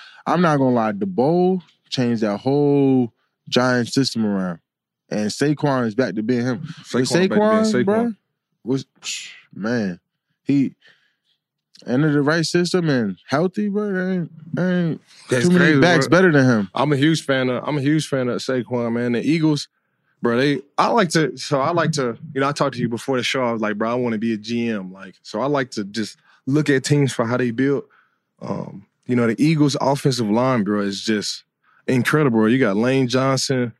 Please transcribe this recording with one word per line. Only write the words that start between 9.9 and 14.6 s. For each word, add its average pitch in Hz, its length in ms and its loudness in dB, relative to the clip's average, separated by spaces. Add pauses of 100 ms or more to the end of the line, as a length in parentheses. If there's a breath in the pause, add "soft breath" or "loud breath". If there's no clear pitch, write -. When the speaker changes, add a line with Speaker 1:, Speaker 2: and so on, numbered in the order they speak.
Speaker 1:
he, 139 320 0 (1120 soft breath)
under 143 260 0
the 147 100 2
right 156 240 0
system 175 420 0
and 113 380 -2
healthy, 185 420 -2
bro, 208 240 -4
there 185 180 -4
ain't, - 440 -6
there 180 340 0